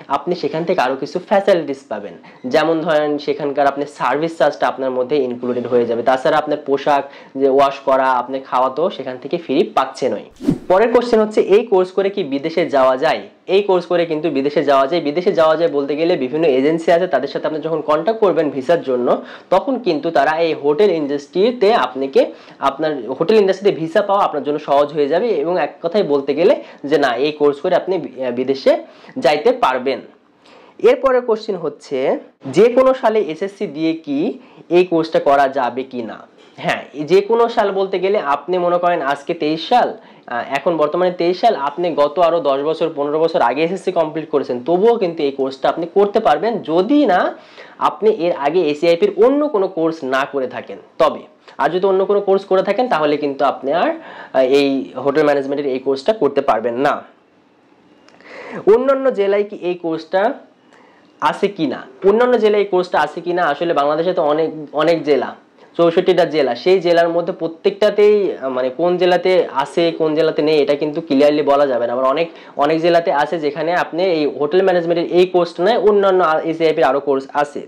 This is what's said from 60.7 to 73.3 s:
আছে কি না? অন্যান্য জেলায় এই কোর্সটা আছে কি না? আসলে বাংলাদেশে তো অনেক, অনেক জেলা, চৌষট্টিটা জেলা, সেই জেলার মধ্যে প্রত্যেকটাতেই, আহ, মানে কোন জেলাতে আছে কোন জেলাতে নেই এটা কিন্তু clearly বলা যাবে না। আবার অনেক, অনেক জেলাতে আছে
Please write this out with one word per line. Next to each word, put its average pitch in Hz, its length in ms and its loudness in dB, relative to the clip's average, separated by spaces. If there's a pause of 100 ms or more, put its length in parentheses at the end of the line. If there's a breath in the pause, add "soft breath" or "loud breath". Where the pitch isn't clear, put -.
আছে 170 280 -2
কি 160 180 -4
না? - 200 -8 (180)
অন্যান্য 233 340 4
জেলায় 208 240 2
এই 196 60 -2
কোর্সটা 180 320 0
আছে 151 200 -4
কি 175 120 -4
না? 180 100 0
আসলে 165 320 0
বাংলাদেশে 151 380 0
তো 180 100 0
অনেক, 151 280 0 (220)
অনেক 156 320 0
জেলা, 135 300 0 (420 soft breath)
চৌষট্টিটা 175 480 4
জেলা, 143 300 0
সেই 185 260 2
জেলার 170 280 2
মধ্যে 170 240 -2
প্রত্যেকটাতেই, 202 1000 0
আহ, 131 160 -8
মানে 127 220 -2
কোন 175 280 0
জেলাতে 180 540 2
আছে 165 460 0
কোন 156 160 0
জেলাতে 156 280 0
নেই 151 200 2
এটা 143 120 2
কিন্তু 151 260 -4
clearly 151 420 2
বলা 139 240 4
যাবে 120 200 -2
না। 120 60 -4
আবার 131 120 -2
অনেক, 156 260 0 (260 loud breath)
অনেক 156 240 0
জেলাতে 170 320 2
আছে 147 260 0